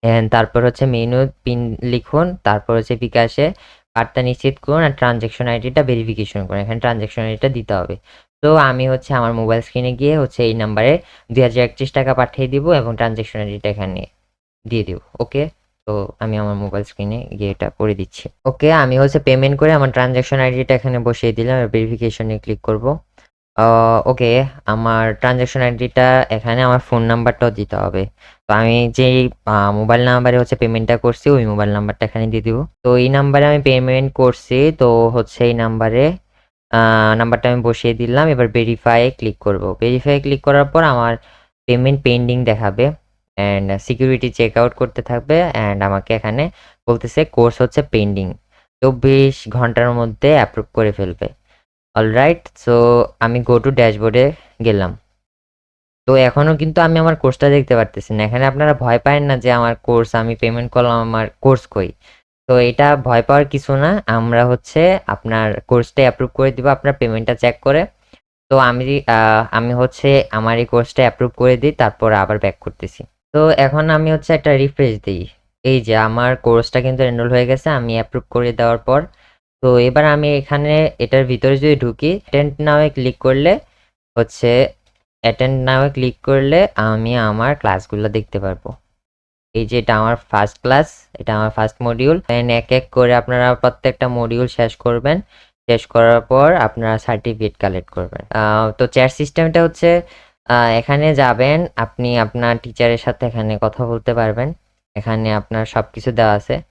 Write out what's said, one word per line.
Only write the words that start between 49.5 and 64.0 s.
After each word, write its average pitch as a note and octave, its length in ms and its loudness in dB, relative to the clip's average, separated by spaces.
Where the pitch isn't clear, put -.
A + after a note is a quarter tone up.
মধ্যে A#2+ 400 0
অ্যাপ্রুভ A2+ 420 0
করে G#2+ 180 0
ফেলবে। F#2+ 360 -6
অলরাইট, A#2+ 540 2
so A#2+ 380 4
আমি A#2 200 0
go A#2+ 240 2
to C#3 60 2
ড্যাশবোর্ডে A#2 600 2
গেলাম। G2 340 0
তো C3 100 4
এখনও C#3+ 400 4
কিন্তু D#3+ 240 -2
আমি E3 180 2
আমার D#3+ 180 2
কোর্সটা C#3 320 0
দেখতে C#3 260 2
পারতেছি A2 400 -2
না। G#2+ 100 0
এখানে B2 220 -2
আপনারা D3 280 0
ভয় B2 240 0
পায়েন C#3+ 240 0
না C#3 140 0
যে B2 160 0
আমার A#2 300 0
কোর্স A#2 320 0
আমি A2+ 220 -2
পেমেন্ট A#2 360 -4
করলাম, B2 200 2
আমার A2+ 340 -2
কোর্স C3+ 260 2
কই। F#2 260 -6
তো B2+ 100 4
এটা C#3+ 380 4
ভয় A#2+ 260 0
পাওয়ার C#3+ 220 4
কিছু C#3 320 -4
না, E3+ 300 0